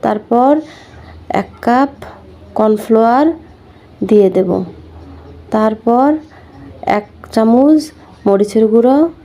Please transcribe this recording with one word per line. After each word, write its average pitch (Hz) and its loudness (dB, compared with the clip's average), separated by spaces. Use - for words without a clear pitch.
তারপর 233 0
এক - -10
কাপ 262 0
কর্নফ্লাওয়ার 220 0
দিয়ে 202 4
দেব, 185 -2
তারপর 220 0
এক 208 -8
চামচ 247 2
মরিচের 208 0
গুঁড়ো 240 2